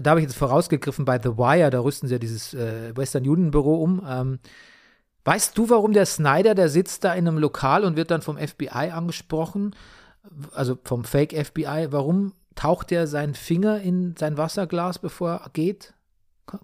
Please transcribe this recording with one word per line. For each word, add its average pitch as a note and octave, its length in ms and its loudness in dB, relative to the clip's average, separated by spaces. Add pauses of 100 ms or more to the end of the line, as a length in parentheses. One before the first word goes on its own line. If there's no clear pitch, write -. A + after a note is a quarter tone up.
da C#3+ 80 2
habe E3 100 6
ich D#3 60 2
jetzt C3 100 -10
vorausgegriffen C#3+ 720 0
bei B2+ 160 2
The A2+ 160 -2
Wire, C#3+ 320 4
da B2+ 100 0
rüsten C3+ 280 -2
sie B2 80 0
ja A#2+ 40 -2
dieses, A2+ 360 -8
äh, A2+ 420 -6
Western-Judenbüro D3 800 2
um. F3 320 0
Ähm, B2+ 320 -4 (840)
weißt F3 300 0
du, A3 140 2
warum G#3+ 240 6
der G3+ 140 6
Snyder, E3+ 480 4
der F3+ 140 4
sitzt E3 340 0
da F3+ 100 2
in F3 140 2
einem D#3+ 100 2
Lokal D3 480 2
und E3 100 0
wird D#3+ 140 -2
dann E3 140 0
vom D3+ 140 -8
F D3 180 -8
B C#3+ 100 -6
I C#3 240 -4
angesprochen, E3+ 840 -6 (800)
also B2+ 280 -2
vom A#2+ 200 -6
Fake D3 300 0
F D3+ 200 -6
B D#3 120 -4
I, D3+ 260 -4
warum E3+ 420 0 (220)
taucht - 340 -2
der E3+ 160 0
seinen D3 300 -4
Finger G#3 440 0
in F3+ 380 -2
sein D3+ 200 -4
Wasserglas, E3+ 600 -4
bevor E3+ 360 -6
er - 180 -10
geht? E3+ 420 -4 (540)
Ka-, - 160 -14